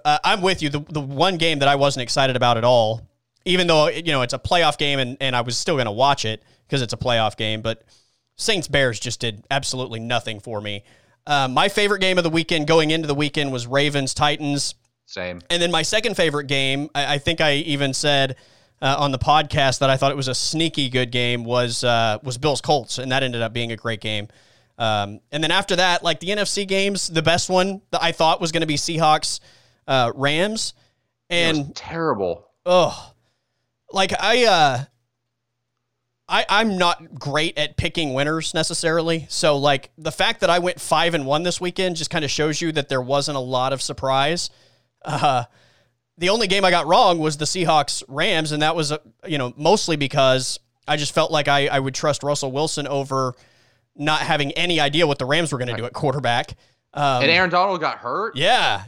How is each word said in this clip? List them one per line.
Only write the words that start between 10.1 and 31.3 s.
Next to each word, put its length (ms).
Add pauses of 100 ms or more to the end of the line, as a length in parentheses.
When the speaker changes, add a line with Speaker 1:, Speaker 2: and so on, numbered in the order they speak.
Speaker 1:
for 200
me. 240 (420)
Uh, 220
my 220
favorite 300
game 180
of 60
the 60
weekend 360
going 240
into 160
the 80
weekend 360
was 160
Ravens 460
Titans. 640 (320)
Speaker 2:
Same. 420
Speaker 1:
And 140
then 80
my 120
second 340
favorite 320
game, 460
I, 200
I 40
think 220
I 140
even 400
said, 420 (460)
uh, 160
on 140
the 60
podcast 600
that 100
I 80
thought 140
it 60
was 120
a 60
sneaky 560
good 220
game, 320
was, 400
uh, 400
was 120
Bills 240
Colts, 380
and 140
that 100
ended 180
up 120
being 200
a 40
great 240
game. 280 (500)
Um, 420 (120)
and 100
then 100
after 240
that, 260
like, 180
the 120
N 60
F 100
C 180
games, 400
the 160
best 260
one 320 (120)
that 100
I 100
thought 280
was 120
gonna 140
be 80
Seahawks, 640 (460)
uh, 280
Rams. 600 (560)